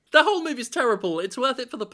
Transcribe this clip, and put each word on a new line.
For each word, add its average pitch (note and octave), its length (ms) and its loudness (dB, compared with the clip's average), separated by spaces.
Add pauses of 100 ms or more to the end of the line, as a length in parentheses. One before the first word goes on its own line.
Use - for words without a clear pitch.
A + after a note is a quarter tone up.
(120)
The D4+ 120 8
whole F4+ 200 0
movie's D4 260 -6
terrible. G3 500 0
It's F#3+ 180 -6
worth B3+ 220 -2
it B3 120 -8
for - 60 -10
the G#3+ 160 -8